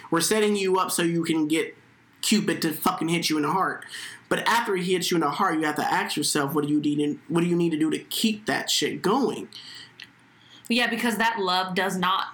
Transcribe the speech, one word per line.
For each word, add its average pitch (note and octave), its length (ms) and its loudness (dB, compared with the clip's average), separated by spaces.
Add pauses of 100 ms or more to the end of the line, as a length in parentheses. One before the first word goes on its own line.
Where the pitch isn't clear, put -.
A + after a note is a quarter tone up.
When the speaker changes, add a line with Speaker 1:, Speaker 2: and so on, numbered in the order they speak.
(100)
Speaker 1:
we're E3 100 2
setting G#3 360 2
you F#3+ 220 2
up F3+ 120 0
so F3 120 0
you E3+ 220 2
can D#3+ 240 0
get D#3 260 0 (460)
Cupid E3 420 2
to D#3+ 100 0
fucking D#3+ 360 -2
hit E3 220 0
you D#3 60 2
in D3 80 0
the D3 80 0
heart. E3+ 320 -2 (440)
But F3+ 180 0
after G#3 300 2
he F3+ 160 0
hits F3+ 180 0
you F3 60 2
in E3 60 4
the C#3+ 80 2
heart, E3 280 0
you D#3 60 0
have D3+ 120 0
to C3+ 140 0
ask G3 260 0
yourself, C#3+ 360 0
what D3 140 0
do D3 40 -2
you D3+ 100 2
need D3 180 0
in, D3 300 0
what E3+ 140 2
do F3 40 2
you F3 100 2
need E3+ 140 2
to D#3 80 0
do D#3 120 2
to D3+ 80 -2
keep - 480 -2
that - 220 -2
shit - 320 -2
going? F#3 480 0 (1200)
Speaker 2:
Yeah, A#3 200 2
because A3+ 280 0
that A3+ 220 2
love F#3 360 0
does F#3 220 0
not, F#3 380 0